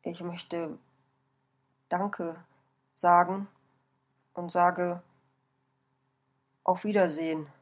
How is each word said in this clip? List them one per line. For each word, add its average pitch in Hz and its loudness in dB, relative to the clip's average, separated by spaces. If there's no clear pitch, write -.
Ich 170 -8
möchte 170 -8
Danke 180 -4
sagen 175 4
und 175 -10
sage 175 2
Auf 180 0
Wiedersehen. 160 0